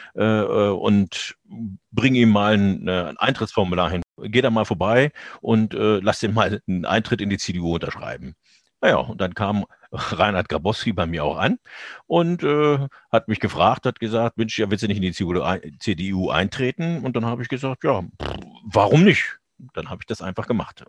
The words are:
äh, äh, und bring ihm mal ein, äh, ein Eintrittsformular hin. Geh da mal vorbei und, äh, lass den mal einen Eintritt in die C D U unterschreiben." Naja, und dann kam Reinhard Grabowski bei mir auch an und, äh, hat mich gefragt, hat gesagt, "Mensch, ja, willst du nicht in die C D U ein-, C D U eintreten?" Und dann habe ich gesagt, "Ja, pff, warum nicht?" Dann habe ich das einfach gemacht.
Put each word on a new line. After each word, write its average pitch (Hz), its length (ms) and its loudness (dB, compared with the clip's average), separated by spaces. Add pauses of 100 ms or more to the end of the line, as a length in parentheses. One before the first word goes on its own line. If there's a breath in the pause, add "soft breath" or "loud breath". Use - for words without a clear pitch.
(140 loud breath)
äh, - 80 -4
äh, 104 500 2
und 101 640 0 (560)
bring 120 220 4
ihm 120 120 6
mal 104 280 4
ein, 98 340 2
äh, 90 140 0
ein 73 140 -10
Eintrittsformular 90 720 0
hin. 87 120 -4 (200)
Geh 110 200 0
da 131 80 4
mal 110 160 0
vorbei 113 480 2 (260 loud breath)
und, 110 340 2
äh, 107 260 2
lass 101 200 0
den 107 140 -2
mal 104 340 0
einen 90 160 -2
Eintritt 110 380 0
in 101 80 -2
die 98 80 0
C - 160 -6
D 87 60 -4
U 85 160 0
unterschreiben." 69 600 -10 (460 soft breath)
Naja, 110 160 2
und - 240 -4
dann 90 140 -4
kam 104 300 -2 (280 soft breath)
Reinhard 90 560 0
Grabowski 82 420 -2
bei 90 140 -2
mir 82 180 -2
auch 73 140 -2
an 127 220 0 (460 loud breath)
und, 170 380 0
äh, 147 360 2 (300 loud breath)
hat 113 200 2
mich 107 100 -2
gefragt, 104 460 2
hat 127 160 -4
gesagt, 113 360 -2
"Mensch, 113 220 -2
ja, 104 100 0
willst 101 140 -2
du 113 40 0
nicht 101 100 0
in 95 60 -2
die 92 100 -2
C 101 100 -4
D 85 60 -2
U 87 120 0
ein-, 78 380 -4
C 104 160 -2
D 92 160 -4
U 92 180 0
eintreten?" 127 760 -2
Und 127 100 -4
dann 117 100 -2
habe 123 180 -4
ich 117 40 -10
gesagt, 135 380 -6
"Ja, 123 160 0
pff, 69 360 -8 (280)
warum 107 400 6
nicht?" - 320 4 (380)
Dann - 140 -10
habe 92 120 -14
ich - 60 -20
das - 140 -8
einfach 92 260 -8
gemacht. - 420 -4